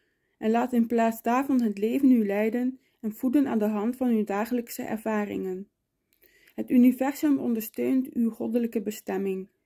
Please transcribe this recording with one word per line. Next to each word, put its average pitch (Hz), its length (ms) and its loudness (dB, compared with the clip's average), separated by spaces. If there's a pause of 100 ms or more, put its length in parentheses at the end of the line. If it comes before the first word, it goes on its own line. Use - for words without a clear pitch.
(380)
en 220 140 0
laat 240 220 0
in 233 140 2
plaats 226 340 0
daarvan 254 400 2
het 208 160 0
leven 254 340 4
u 226 140 4
leiden 220 540 -2 (200)
en 214 140 -6
voeden 262 340 0
aan 226 120 0
de 208 60 2
hand 214 300 -2
van 254 140 -2
uw 220 140 2
dagelijkse 233 600 -4
ervaringen. 202 880 -4 (840)
Het 226 140 -8
universum 262 680 4
ondersteunt 247 760 -2
uw 233 160 0
goddelijke 233 520 -2
bestemming 196 680 -6 (160)